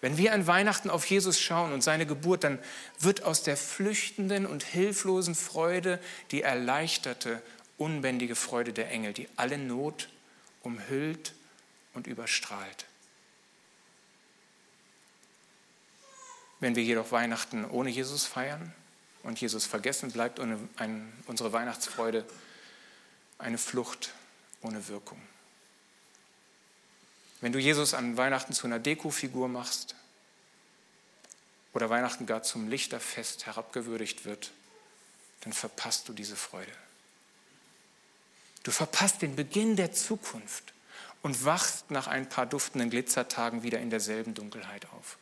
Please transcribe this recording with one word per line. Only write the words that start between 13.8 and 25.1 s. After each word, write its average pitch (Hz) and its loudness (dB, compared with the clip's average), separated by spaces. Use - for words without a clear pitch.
Wenn 120 0
wir 120 2
jedoch 113 2
Weihnachten 117 0
ohne 127 -2
Jesus 131 -2
feiern 147 -6
und 113 -6
Jesus 110 0
vergessen, 127 -2
bleibt 117 -2
ohne 113 -2
ein, 110 -6
unsere 113 -2
Weihnachtsfreude 113 0
eine 117 -4
Flucht - -2
ohne 107 -6
Wirkung. 101 -12